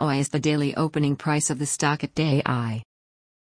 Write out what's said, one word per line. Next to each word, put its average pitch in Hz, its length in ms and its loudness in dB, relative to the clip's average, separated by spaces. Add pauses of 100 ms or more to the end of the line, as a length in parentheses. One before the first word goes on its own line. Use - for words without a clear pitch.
O 151 80 2
I 135 80 2
is 139 140 0
the 151 100 -2
daily 151 340 0
opening 151 400 0
price 147 340 0
of 139 120 -4
the 143 60 -2
stock 147 360 -2
at 143 140 -6
day 147 280 2
I. 117 380 -2 (640)